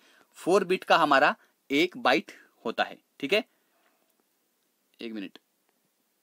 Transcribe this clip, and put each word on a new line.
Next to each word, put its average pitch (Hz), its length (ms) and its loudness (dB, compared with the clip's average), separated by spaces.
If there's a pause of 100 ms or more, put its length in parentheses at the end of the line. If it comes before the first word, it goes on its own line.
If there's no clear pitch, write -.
(400)
फ़ोर 196 240 2
बिट 180 200 -4
का 180 140 2
हमारा 151 380 4 (340)
एक 147 300 0
बाइट 123 320 0 (340)
होता 110 180 -4
है, - 140 -8 (220)
ठीक 139 140 -4
है। 214 100 0 (1600)
एक 113 140 -14
मिनट, 98 240 -14 (840)